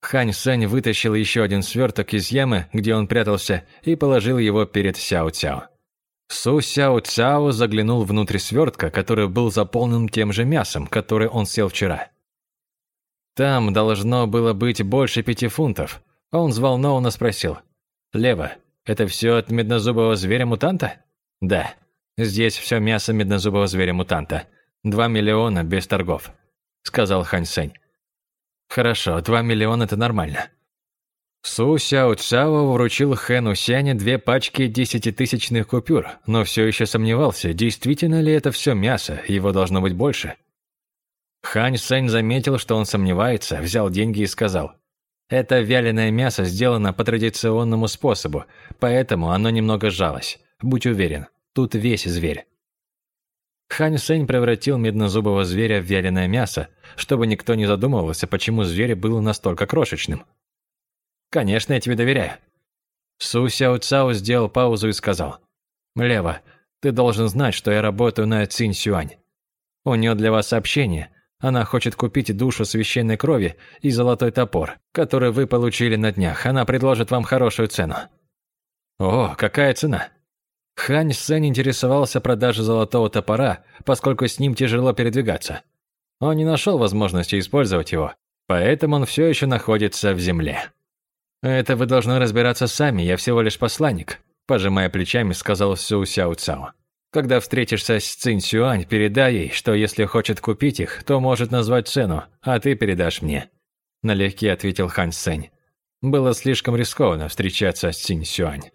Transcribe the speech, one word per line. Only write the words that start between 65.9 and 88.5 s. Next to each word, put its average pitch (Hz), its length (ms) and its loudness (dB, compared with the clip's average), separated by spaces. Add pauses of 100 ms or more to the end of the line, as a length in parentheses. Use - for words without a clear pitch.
"Лева, 110 460 0 (400)
ты 143 100 0
должен 113 360 2
знать, 117 260 0
что - 160 -2
я 104 140 2
работаю 107 440 0
на 110 200 2
Цинь 107 260 -2
Сюань. 90 440 -2 (680)
У 135 80 0
нее 113 220 2
для 110 160 2
вас 110 160 2
сообщение. 107 640 -2 (280)
Она 127 260 0
хочет 120 300 -2
купить 117 400 -2
душу 117 300 0
священной 110 500 0
крови 107 420 0 (240)
и 143 100 2
золотой 120 400 2
топор, 90 480 -2 (120)
который 135 400 2
вы 127 140 0
получили 120 500 0
на 107 160 2
днях. 92 360 -2
Она 131 180 2
предложит 127 460 2
вам 123 120 0
хорошую 120 440 0
цену". 82 280 -2 (1040)
"О, 110 400 0
какая 135 380 2
цена?" 143 340 -2 (680)
Хань 151 360 0
Сень 151 340 0
интересовался 131 760 2
продажей 117 420 0
золотого 113 460 2
топора, 110 560 -2 (200)
поскольку 131 420 0
с - 120 -6
ним 135 160 0
тяжело 123 380 2
передвигаться. 113 680 -2 (580)
Он 156 180 0
не 156 80 0
нашел 160 340 0
возможности 98 580 0
использовать 95 540 0
его, 76 240 -2 (320)
поэтому 143 480 2